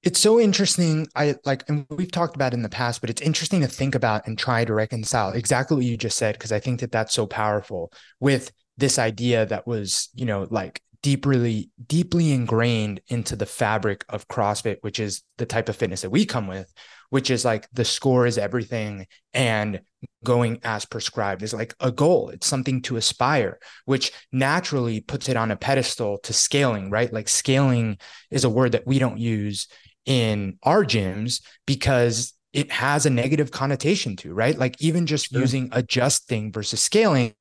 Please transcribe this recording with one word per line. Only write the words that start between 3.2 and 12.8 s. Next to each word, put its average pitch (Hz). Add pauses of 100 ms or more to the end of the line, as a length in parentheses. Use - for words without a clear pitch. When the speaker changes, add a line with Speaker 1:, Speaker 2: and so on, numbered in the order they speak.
Speaker 1:
interesting 160
to 135
think 135
about 107
and 110
try 120
to 113
reconcile 107
exactly 123
what 127
you 117
just 110
said, 107
'cause 110
I 104
think 123
that 123
that's 110
so 110
powerful 104 (280)
with 135 (260)
this 135
idea 113
that 104
was, 104
you 123
know, 98
like, 95 (200)
deeply, 131 (160)
deeply 170
ingrained 113